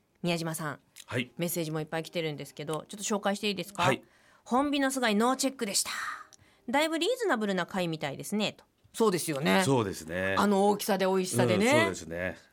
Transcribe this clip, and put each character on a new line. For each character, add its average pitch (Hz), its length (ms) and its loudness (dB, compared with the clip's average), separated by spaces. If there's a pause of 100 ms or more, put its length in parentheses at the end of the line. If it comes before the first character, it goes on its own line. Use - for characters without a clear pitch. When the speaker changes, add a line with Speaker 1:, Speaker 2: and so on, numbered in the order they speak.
(220)
Speaker 1:
宮 170 160 0
島 160 160 -4
さ 156 160 -6
ん、 127 80 -10 (280)
Speaker 2:
は 120 120 -4
い。 123 200 -4
Speaker 1:
メ 170 80 -2
ッ - 20 -2
セ 170 140 -4
ー - 20 -2
ジ 156 80 -6
も 156 80 -2
い - 20 -4
っ 156 40 -6
ぱ 160 120 -6
い 160 60 -6
来 160 60 -14
て 170 120 -4
る 156 100 -4
ん 143 40 -8
で 143 80 -10
す - 100 -18
け 151 100 -10
ど、 156 240 -6
ち - 60 -14
ょ - 0 -
っ 208 40 -14
と 208 40 -10
紹 202 160 0
介 202 160 0
し 202 60 -8
て 214 80 -2
い 202 40 0
い - 40 -2
で 175 80 -6
す - 100 -16
か？ 175 80 -2
Speaker 2:
は 151 100 4
い。 - 80 0 (440)
Speaker 1:
「ホ 254 180 2
ン 294 80 0
ビ 285 80 0
ノ 269 140 2
ス 269 80 -2
貝 220 160 2
ノ 233 160 4
ー 262 40 0
チ 269 120 0
ェ - 20 0
ッ 269 60 -14
ク 233 100 -4
で 202 80 -6
し - 80 0
た。 - 80 -4 (800)
だ 285 140 4
い 320 40 0
ぶ 320 120 0
リ 349 80 0
ー 508 100 2
ズ 440 80 -2
ナ 302 100 2
ブ 214 120 0
ル 196 80 0
な 175 100 0
貝 180 220 -2
み 160 100 -4
た 151 120 -4
い 143 60 -10
で - 60 -10
す 202 140 -4
ね」 208 200 0
と。 - 80 -20 (300)
そ 226 140 4
う - 20 6
で 180 80 0
す 151 100 -4
よ 143 120 -2
ね。 185 240 4
Speaker 2:
そ 135 180 4
う - 20 2
で 95 80 -2
す 82 100 -10
ね。 92 360 0
Speaker 1:
あ 202 80 4
の 202 220 4
大 202 80 2
き 202 80 -6
さ 190 140 0
で 190 80 2
美 185 80 2
味 185 120 2
し 185 80 -6
さ 120 120 4
で 110 120 4
ね。 104 80 4
Speaker 2:
う - 20 4
ん、 269 40 4
そ - 140 4
う - 20 0
で 92 80 -4
す - 100 -12
ね。 87 320 -4 (140)